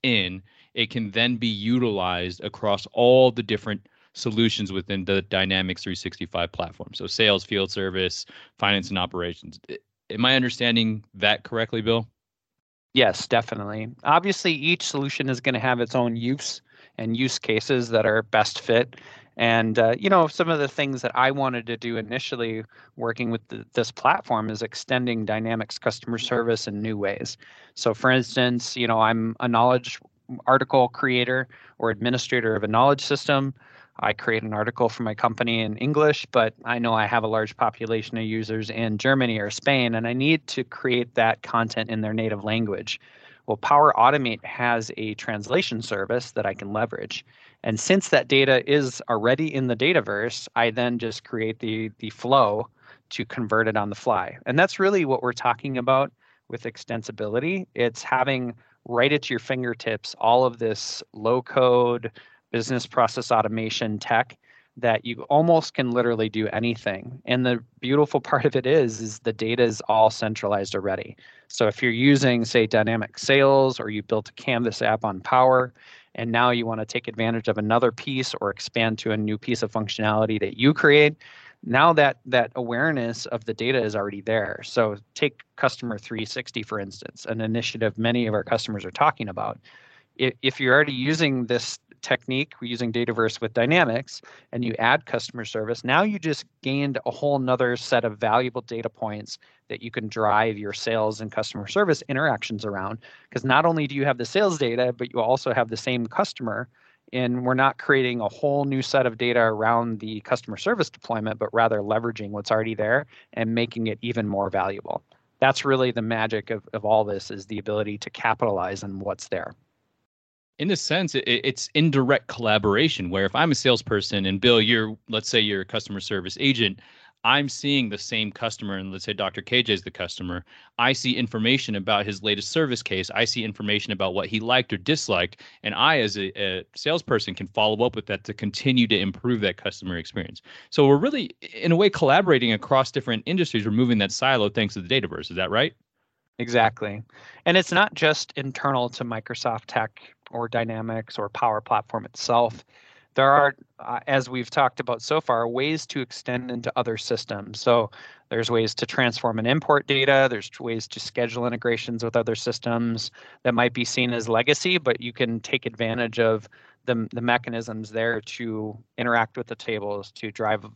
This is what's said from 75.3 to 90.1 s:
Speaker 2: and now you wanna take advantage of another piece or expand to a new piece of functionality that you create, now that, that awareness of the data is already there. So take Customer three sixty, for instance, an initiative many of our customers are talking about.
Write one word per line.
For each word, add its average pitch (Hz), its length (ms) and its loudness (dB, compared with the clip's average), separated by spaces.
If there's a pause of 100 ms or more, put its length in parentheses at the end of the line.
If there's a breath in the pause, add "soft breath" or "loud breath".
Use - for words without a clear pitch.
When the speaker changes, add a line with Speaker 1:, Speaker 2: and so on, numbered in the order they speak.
Speaker 2:
and 113 140 -4
now 120 180 4
you 120 160 2
wanna 110 200 -4
take 120 240 -6
advantage 113 400 -2
of 104 80 2
another 113 340 2
piece 131 480 -6
or 101 100 -4
expand 113 500 -2
to 113 120 -2
a 107 60 0
new 107 200 -2
piece 117 260 -4
of 107 80 -2
functionality 107 680 0
that 98 180 -4
you 135 160 6
create, 147 420 6 (500 loud breath)
now 143 260 4
that, 143 340 4
that 123 300 2
awareness 120 720 -2
of 113 180 -6
the 113 80 -2
data 123 280 0
is 107 160 0
already 101 240 -4
there. 110 420 -2
So 107 320 0 (180)
take - 280 -2 (160)
Customer 120 400 -2
three 110 280 -8
sixty, 117 380 -8
for 107 160 -6
instance, - 460 -12
an 113 160 -4
initiative 113 560 -2
many 117 300 2
of 107 60 -2
our 104 100 0
customers 107 420 -4
are 92 60 -12
talking 143 360 0
about. 104 320 -6 (600 soft breath)